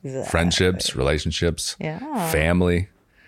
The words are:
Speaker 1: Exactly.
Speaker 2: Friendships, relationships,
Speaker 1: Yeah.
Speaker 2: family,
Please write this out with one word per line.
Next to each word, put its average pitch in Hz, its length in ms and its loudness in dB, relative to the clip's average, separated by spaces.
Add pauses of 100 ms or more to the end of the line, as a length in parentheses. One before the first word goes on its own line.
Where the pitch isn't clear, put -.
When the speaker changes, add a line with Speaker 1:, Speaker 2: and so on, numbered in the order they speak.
Speaker 1:
Exactly. 131 260 -6
Speaker 2:
Friendships, 90 640 2
relationships, 76 840 -2
Speaker 1:
Yeah. 180 500 -4
Speaker 2:
family, 87 580 2 (400)